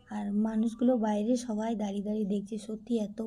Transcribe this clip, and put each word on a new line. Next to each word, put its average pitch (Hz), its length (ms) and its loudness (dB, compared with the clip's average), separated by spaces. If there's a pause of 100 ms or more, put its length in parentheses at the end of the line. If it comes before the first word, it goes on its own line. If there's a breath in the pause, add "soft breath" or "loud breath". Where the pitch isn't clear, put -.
আর 208 160 -6 (140)
মানুষগুলো 220 580 2
বাইরে 214 400 2
সবাই 226 380 -2
দাঁড়িয়ে 202 300 -2
দাঁড়িয়ে 214 240 0
দেখছে। 202 300 -2
সত্যি 214 400 -6
এত 208 280 -4